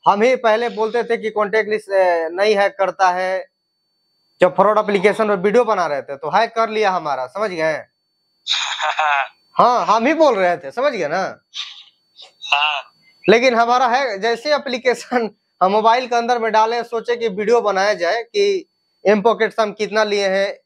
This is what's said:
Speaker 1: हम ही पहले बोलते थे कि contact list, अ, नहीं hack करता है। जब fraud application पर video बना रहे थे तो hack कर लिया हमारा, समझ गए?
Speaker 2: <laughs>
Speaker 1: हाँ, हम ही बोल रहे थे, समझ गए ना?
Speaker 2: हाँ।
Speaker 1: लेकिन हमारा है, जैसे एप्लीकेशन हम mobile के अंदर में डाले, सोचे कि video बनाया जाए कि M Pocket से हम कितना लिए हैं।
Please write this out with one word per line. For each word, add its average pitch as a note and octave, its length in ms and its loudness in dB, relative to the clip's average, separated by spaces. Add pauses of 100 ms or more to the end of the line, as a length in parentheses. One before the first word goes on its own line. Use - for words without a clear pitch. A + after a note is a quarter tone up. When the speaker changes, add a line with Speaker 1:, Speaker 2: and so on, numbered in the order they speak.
Speaker 1:
हम G3+ 140 2
ही B3+ 140 4
पहले A#3 340 0
बोलते A3 340 -4
थे A3+ 140 -2
कि G3+ 120 -6
contact G#3 400 -2
list, G#3 200 -6
अ, F3+ 420 2
नहीं G3+ 240 2
hack G3 220 2
करता F#3 320 0
है। F#3 380 -4 (920)
जब F3+ 140 4
fraud G3+ 220 4
application G3+ 500 2
पर G#3 80 2
video G3+ 280 2
बना G3 240 0
रहे C#3+ 140 -4
थे C#3 140 -12
तो D3 140 -8
hack A3+ 260 0
कर A3+ 140 0
लिया G#3+ 220 0
हमारा, D3 360 -4
समझ G3+ 240 -6
गए? D#3 340 -4 (640)
Speaker 2:
<laughs> D3 920 -2 (100)
Speaker 1:
हाँ, A3 340 2
हम A3+ 220 2
ही D#4 60 2
बोल D4+ 220 4
रहे F3 220 0
थे, C#3 140 -12
समझ C4+ 220 -2
गए F3 140 -4
ना? D3+ 340 -6 (1120)
Speaker 2:
हाँ। D3 380 -4 (380)
Speaker 1:
लेकिन A#3+ 260 6
हमारा A#3+ 320 2
है, A#3+ 320 0
जैसे A#3 360 -2
एप्लीकेशन B3 800 -4 (280)
हम F#3+ 80 2
mobile A3+ 360 2
के A#3+ 80 -4
अंदर A#3 240 0
में A3 120 -2
डाले, A3 320 0
सोचे A#3 320 -4
कि A#3 120 -4
video G#3+ 340 0
बनाया G3+ 320 0
जाए F3+ 300 -2
कि G3+ 460 -2 (380)
M G#3 140 4
Pocket G#3+ 300 0
से - 100 -4
हम G#3 100 0
कितना G#3+ 320 -2
लिए G3+ 240 -2
हैं। G3 380 -2